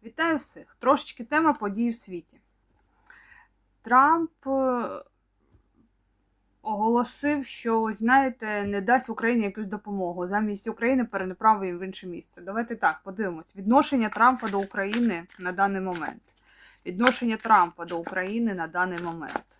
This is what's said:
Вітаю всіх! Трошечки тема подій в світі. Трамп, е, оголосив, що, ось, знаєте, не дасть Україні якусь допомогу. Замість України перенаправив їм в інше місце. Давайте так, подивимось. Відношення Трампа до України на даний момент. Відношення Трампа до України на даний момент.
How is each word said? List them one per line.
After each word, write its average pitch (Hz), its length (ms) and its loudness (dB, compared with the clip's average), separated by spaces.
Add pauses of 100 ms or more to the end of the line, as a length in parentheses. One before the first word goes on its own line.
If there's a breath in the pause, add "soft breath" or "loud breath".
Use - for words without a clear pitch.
Вітаю 320 320 0
всіх! - 420 -12
Трошечки 254 440 0
тема 302 300 2
подій 214 360 -2
в 226 60 -4
світі. - 440 -14 (1400 loud breath)
Трамп, 285 680 4
е, 262 400 0 (1700)
оголосив, 233 840 0
що, 226 360 -2
ось, 220 160 -2
знаєте, 226 680 2
не 202 180 -2
дасть 247 280 2
Україні 226 340 0
якусь 202 240 -6
допомогу. 185 600 -6
Замість 208 400 -2
України 240 380 0
перенаправив 196 600 0
їм 175 140 -6
в 185 40 -8
інше 190 240 -12
місце. 175 340 -14
Давайте 226 340 -6
так, 165 280 0
подивимось. 185 520 -8
Відношення 233 540 4
Трампа 233 380 4
до 196 120 -2
України 196 680 -2 (120)
на 185 120 -4
даний 196 300 0
момент. 175 420 -6 (640 soft breath)
Відношення 226 520 0
Трампа 180 480 2
до 175 140 -6
України 196 540 -2
на 170 140 -6
даний 175 360 -2
момент. 165 420 -8 (140)